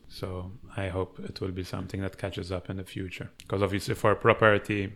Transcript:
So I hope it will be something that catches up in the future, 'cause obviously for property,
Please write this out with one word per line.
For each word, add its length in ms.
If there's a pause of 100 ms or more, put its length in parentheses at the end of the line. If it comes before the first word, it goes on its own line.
So 420 (240)
I 140
hope 280
it 220
will 140
be 100
something 380
that 160
catches 340
up 180
in 60
the 80
future, 480 (160)
'cause 160
obviously 320
for 200
property, 800